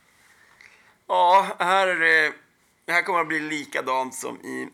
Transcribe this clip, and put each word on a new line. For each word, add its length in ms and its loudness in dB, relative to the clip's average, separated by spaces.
Ja, 400 4
här 280 2
är 100 0
det, 360 2
det... 80 -6
här 100 0
kommer 180 0
att 80 -2
bli 120 -4
likadant 720 -6
som 260 -10
i 340 -10